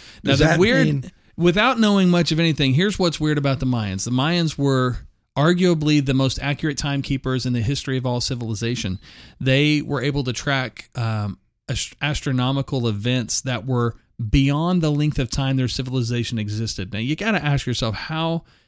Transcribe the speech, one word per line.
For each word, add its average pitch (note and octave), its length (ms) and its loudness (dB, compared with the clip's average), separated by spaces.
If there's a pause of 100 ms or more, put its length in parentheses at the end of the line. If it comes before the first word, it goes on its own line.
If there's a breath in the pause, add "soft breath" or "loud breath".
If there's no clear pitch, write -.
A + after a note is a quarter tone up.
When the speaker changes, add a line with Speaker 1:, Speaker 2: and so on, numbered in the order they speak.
(240 loud breath)
Speaker 1:
Now, C#3 80 2
Speaker 2:
does C#3 80 4
Speaker 1:
the D3+ 60 6
Speaker 2:
that D#3 140 4
Speaker 1:
weird, A#3 280 4
Speaker 2:
mean C#3+ 240 -2 (260 soft breath)
Speaker 1:
without G#3 420 2
knowing G3+ 300 4
much F3 220 4
of D#3 80 0
anything, D#3 340 2
here's F#3 240 2
what's F3 220 0
weird D3+ 180 0
about C#3 220 0
the C3+ 80 -4
Mayans. G#2 380 -2
The A#2 60 -4
Mayans D#3 460 0
were C3 400 0 (400)
arguably D#3 680 4
the C3+ 120 0
most C3 260 0
accurate C#3+ 360 -2
timekeepers C#3 680 -2
in B2 80 -2
the A#2+ 80 -2
history C3 360 -2
of B2+ 80 -4
all A#2+ 140 -2
civilization. A2+ 800 -4 (400 loud breath)
They C#3+ 420 2
were C#3+ 200 -4
able C#3 220 -2
to B2 100 -4
track, C3 640 -4
um, G#2+ 420 -4 (320)
ast-, - 320 -6
astronomical C3+ 840 -2
events A#2 540 -2
that A#2+ 240 -6
were A#2+ 300 0 (340 soft breath)
beyond C#3+ 520 4
the D#3 100 2
length D3+ 280 2
of B2+ 100 0
time C3+ 260 -2
their B2+ 140 0
civilization A#2+ 680 -4
existed. G#2 520 -6
Now, G2+ 80 -6
you B2+ 160 -2
gotta G3 260 -2
ask C#3+ 240 0
yourself, A#2 300 -2
how E3 480 -4 (240 soft breath)